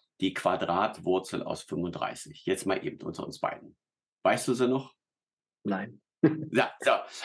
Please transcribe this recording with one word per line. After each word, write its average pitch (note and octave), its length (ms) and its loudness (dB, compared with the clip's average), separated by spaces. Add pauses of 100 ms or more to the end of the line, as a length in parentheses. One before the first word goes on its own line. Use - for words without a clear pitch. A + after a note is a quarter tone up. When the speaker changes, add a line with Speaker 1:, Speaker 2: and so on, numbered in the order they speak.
(200)
Speaker 1:
die F#2+ 140 0
Quadratwurzel F2+ 1120 0
aus - 200 -6
fünfunddreißig, - 800 -6
jetzt F#2+ 200 0
mal F#2+ 200 0
eben - 160 -6
unter - 240 -6
uns - 140 -10
beiden. - 380 -6 (460)
Weißt A2 260 4
du B2+ 40 4
sie B2 140 4
noch? C3 260 0 (720)
Speaker 2:
Nein. G2+ 380 -4 (200)
<laughs> D#3 300 4
Speaker 1:
Ja, A#2+ 180 4 (120)
so, C3 100 4 (340)